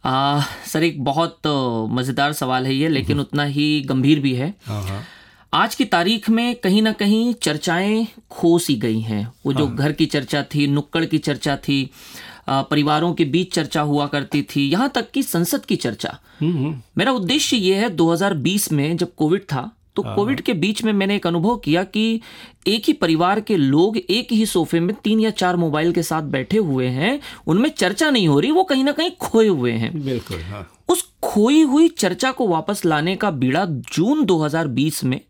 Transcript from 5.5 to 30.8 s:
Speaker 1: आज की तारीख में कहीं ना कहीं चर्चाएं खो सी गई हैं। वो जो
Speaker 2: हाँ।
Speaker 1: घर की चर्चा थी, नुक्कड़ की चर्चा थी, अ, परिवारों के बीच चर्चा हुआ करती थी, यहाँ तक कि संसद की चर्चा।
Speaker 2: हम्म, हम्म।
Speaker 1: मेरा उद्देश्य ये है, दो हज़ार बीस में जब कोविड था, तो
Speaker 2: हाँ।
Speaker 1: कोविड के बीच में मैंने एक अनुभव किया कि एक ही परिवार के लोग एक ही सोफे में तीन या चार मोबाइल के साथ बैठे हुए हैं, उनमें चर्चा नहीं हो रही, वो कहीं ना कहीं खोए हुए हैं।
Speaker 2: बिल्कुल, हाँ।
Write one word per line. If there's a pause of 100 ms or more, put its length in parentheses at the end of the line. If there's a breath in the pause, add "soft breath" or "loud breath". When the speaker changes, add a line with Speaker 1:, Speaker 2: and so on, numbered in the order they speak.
Speaker 1:
आज
की
तारीख
में
कहीं
ना
कहीं
चर्चाएं (240)
खो
सी
गई
हैं। (120)
वो
जो
Speaker 2:
हाँ।
Speaker 1:
घर
की
चर्चा
थी,
नुक्कड़
की
चर्चा
थी, (560 loud breath)
अ,
परिवारों
के
बीच
चर्चा
हुआ
करती
थी,
यहाँ
तक
कि
संसद
की
चर्चा। (220 soft breath)
Speaker 2:
हम्म,
हम्म। (160)
Speaker 1:
मेरा
उद्देश्य
ये
है,
दो
हज़ार
बीस
में
जब
कोविड
था, (200)
तो
Speaker 2:
हाँ।
Speaker 1:
कोविड
के
बीच
में
मैंने
एक
अनुभव
किया
कि (460 loud breath)
एक
ही
परिवार
के
लोग
एक
ही
सोफे
में
तीन
या
चार
मोबाइल
के
साथ
बैठे
हुए
हैं, (280 loud breath)
उनमें
चर्चा
नहीं
हो
रही,
वो
कहीं
ना
कहीं
खोए
हुए
हैं।
Speaker 2:
बिल्कुल,
हाँ। (180)